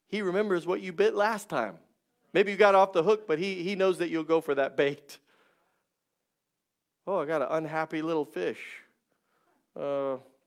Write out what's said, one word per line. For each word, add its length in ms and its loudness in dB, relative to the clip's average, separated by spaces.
He 120 -4
remembers 460 0
what 160 -2
you 100 -8
bit 220 2
last 340 0
time. 300 -4
Maybe 200 4
you 60 -2
got 160 8
off 180 6
the 100 2
hook, 240 0
but 120 -2
he, 240 -4
he 120 -4
knows 240 0
that 120 -4
you'll 140 -4
go 180 2
for 120 -2
that 220 -2
bait. 420 -2
"Oh, 120 -2
I 60 -2
got 160 -2
an 100 -2
unhappy 520 -4
little 240 -2
fish. 320 -6
Uh, 420 -4